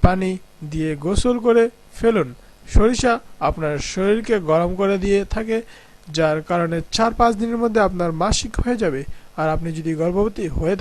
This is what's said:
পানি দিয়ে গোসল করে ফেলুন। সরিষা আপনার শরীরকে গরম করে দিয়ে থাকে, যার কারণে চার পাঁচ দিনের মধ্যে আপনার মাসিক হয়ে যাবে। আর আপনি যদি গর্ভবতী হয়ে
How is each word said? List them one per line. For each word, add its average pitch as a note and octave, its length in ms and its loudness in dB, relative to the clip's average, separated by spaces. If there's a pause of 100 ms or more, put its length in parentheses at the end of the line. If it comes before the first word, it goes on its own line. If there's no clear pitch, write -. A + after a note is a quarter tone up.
পানি F#3 240 2 (420)
দিয়ে D#3 200 -2 (120)
গোসল G3+ 320 2 (100)
করে A#3 180 6 (340)
ফেলুন। G#3+ 320 0 (380)
সরিষা A#3 460 4 (340)
আপনার D#3 260 -2 (180)
শরীরকে G#3+ 440 0 (140)
গরম E3+ 300 2
করে G3 240 2
দিয়ে G3 160 2 (160)
থাকে, A3 220 -2 (600)
যার D#3 200 2 (120)
কারণে E3+ 280 0 (180)
চার A3+ 240 2
পাঁচ A#3 120 4 (100)
দিনের A#3 220 -2
মধ্যে A3+ 240 2
আপনার F3+ 240 -2 (100)
মাসিক G3 320 -2 (100)
হয়ে A#3+ 200 -2
যাবে। C#3 180 0 (380)
আর D#3 160 0
আপনি E3 220 -4
যদি E3 140 -4 (100)
গর্ভবতী G3 440 -2 (120)
হয়ে E3 240 0